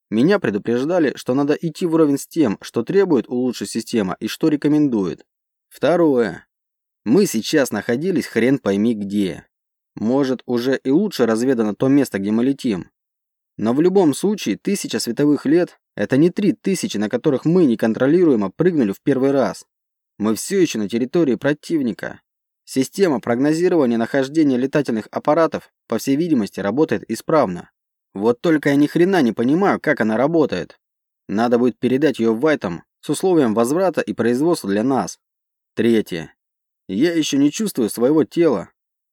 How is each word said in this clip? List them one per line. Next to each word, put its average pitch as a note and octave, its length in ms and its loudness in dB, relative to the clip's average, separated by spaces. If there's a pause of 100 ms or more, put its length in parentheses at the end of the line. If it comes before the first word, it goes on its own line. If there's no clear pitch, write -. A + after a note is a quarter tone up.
меня D3 300 2
предупреждали, B2 760 -2
что - 180 -4
надо C#3+ 200 0
идти E3 300 -8
вровень D#3+ 320 2
с - 120 -8
тем, A#2+ 320 0
что - 240 -6
требует E3+ 440 0
улучшить B2 420 -4
система A2 500 -2
и G#2+ 80 -4
что - 200 -2
рекомендует. C#3+ 800 0 (420)
Второе. C3+ 760 0 (580)
Мы E3+ 220 4
сейчас C3 460 -2
находились C3 540 -2
хрен B2+ 320 0
пойми G#2 360 0
где. G2+ 520 -4 (500)
Может, B2+ 500 -2
уже B2 300 -2
и C3 140 -4
лучше E3 360 0
разведано A2+ 480 0
то C3 140 0
место, C3+ 300 2
где G2 120 -4
мы A2+ 140 0
летим. B2+ 460 -4 (680)
Но G#2+ 140 0
в C#3 80 0
любом F3+ 340 4
случае, F#3 420 -2
тысяча G3 440 -4
световых D3 440 0
лет — E3 360 0 (160)
это G#2 200 -2
не E3 140 4
три G3+ 220 0
тысячи, - 460 -4
на G#2 100 -2
которых B2+ 360 -2
мы F3 200 4
неконтролируемо B2 840 2
прыгнули D#3 420 0
в - 80 -10
первый C3+ 320 0
раз. B2 340 -2 (520)
Мы G#2+ 160 0
всё F#3+ 260 -2
ещё D3+ 180 0
на G#2 100 -4
территории B2+ 460 0
противника. C#3 880 -4 (440)
Система C3+ 560 -2
прогнозирования D3 760 0
нахождения C3+ 600 0
летательных B2+ 540 -2
аппаратов, D3+ 600 -2 (160)
по A2+ 120 -2
всей C#3 180 -2
видимости, C#3+ 440 -2
работает A2 480 -2
исправно. A#2 640 -2 (440)
Вот - 260 2
только D#3 300 0
я C#3+ 60 2
ни D3 100 4
хрена F3 360 2
не A2+ 100 2
понимаю, C#3+ 480 2
как D3 200 0
она A2 160 0
работает. B2+ 600 0 (500)
Надо A#2 300 0
будет A#2+ 200 0
передать C3 400 0
её A2+ 160 2
Вайтам A2+ 500 -2 (160)
с - 100 -8
условием D3+ 440 2
возврата D3 460 0
и G#2+ 120 -4
производства B2 580 0
для G#2 120 0
нас. B2 360 -2 (560)
Третье. G#2+ 600 0 (540)
Я C#3 260 0
ещё D3+ 240 -2
не C#3+ 120 4
чувствую C#3+ 400 -2
своего C#3 340 2
тела. C#3 460 -2 (420)